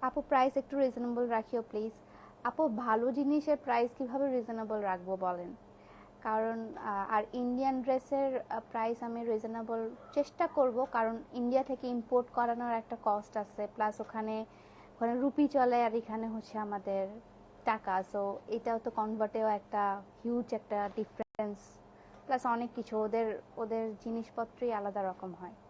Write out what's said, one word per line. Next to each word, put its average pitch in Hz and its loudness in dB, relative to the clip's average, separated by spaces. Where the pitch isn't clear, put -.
আপু, 262 0
প্রাইস 262 4
একটু 277 -2
রিজনেবল 240 2
রাখিও 226 0
প্লিজ। 220 -4
আপু, 311 2
ভালো 233 2
জিনিসের 285 2
প্রাইস 240 2
কিভাবে 269 0
রিজনেবল 226 -2
রাখবো 185 -2
বলেন? 180 -2
কারণ, 226 -2
আহ, 208 -2
আর 214 4
ইন্ডিয়ান 254 0
ড্রেসের, 262 2
আহ, 226 -2
প্রাইস 226 -2
আমি 233 -6
রিজনেবল 226 -2
চেষ্টা 294 0
করব, 262 4
কারণ 226 0
ইন্ডিয়া 247 2
থেকে 262 -4
ইম্পোর্ট 247 0
করানোর 240 0
একটা 226 -4
কস্ট 208 0
আছে, 208 -6
প্লাস 214 0
ওখানে, 220 -4
ওখানে 233 2
রুপি 285 4
চলে, 247 6
আর 226 2
এখানে 220 -2
হচ্ছে 220 -6
আমাদের 196 -2
টাকা, 196 0
so 196 0
এটাও 226 -2
তো 226 -4
কনভার্টেও 220 0
একটা 202 0
হিউজ 240 0
একটা 208 -2
ডিফারেন্স, 208 -6
প্লাস 262 0
অনেক 233 0
কিছু, 220 -4
ওদের, 214 0
ওদের 226 -2
জিনিসপত্রই 226 -4
আলাদা 202 -2
রকম 185 -8
হয়। 180 -12